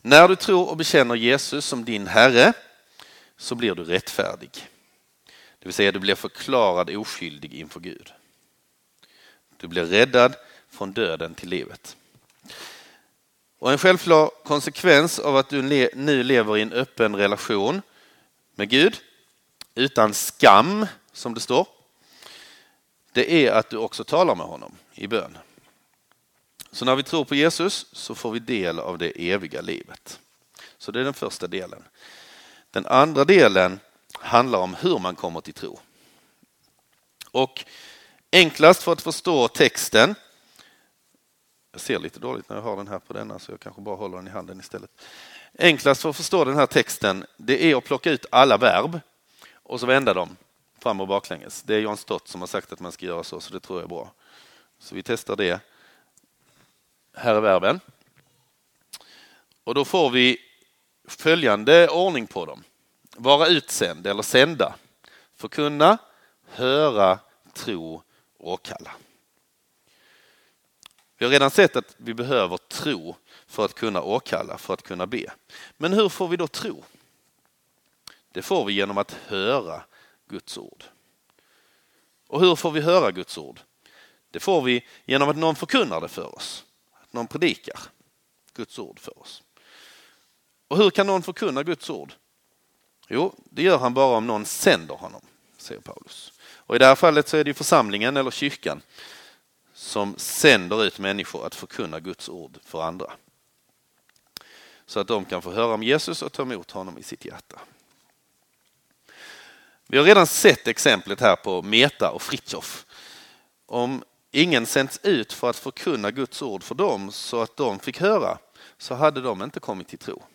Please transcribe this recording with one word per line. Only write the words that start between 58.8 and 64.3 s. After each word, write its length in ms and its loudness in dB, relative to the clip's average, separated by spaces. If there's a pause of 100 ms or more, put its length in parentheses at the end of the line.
Och 120 -8
då 100 0
får 240 0
vi 280 4 (680)
följande 800 4
ordning 400 -2
på 180 -8
dem. 180 -18 (520)
Vara 320 4
utsänd 600 -2
eller 160 -4
sända. 520 2 (600)